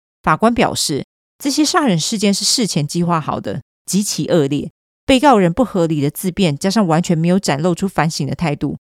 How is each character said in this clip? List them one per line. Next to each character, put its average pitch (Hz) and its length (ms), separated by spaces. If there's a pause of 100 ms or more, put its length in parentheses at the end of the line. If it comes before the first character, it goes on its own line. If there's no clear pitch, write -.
(240)
法 127 140
官 233 160
表 220 200
示 - 320 (320)
这 285 140
些 302 140
杀 330 200
人 180 140
事 220 180
件 202 160
是 190 120
事 233 200
前 147 220
计 170 160
划 170 160
好 220 220
的， 107 200 (240)
极 190 160
其 160 260
恶 147 200
劣， 143 240 (340)
被 262 140
告 269 180
人 180 140
不 233 140
合 170 200
理 160 140
的 143 100
自 185 220
辩 165 260
加 190 120
上 202 180
完 160 160
全 175 140
没 160 100
有 180 100
展 151 240
露 175 140
出 190 140
反 156 200
省 151 160
的 - 80
态 151 220
度， 147 280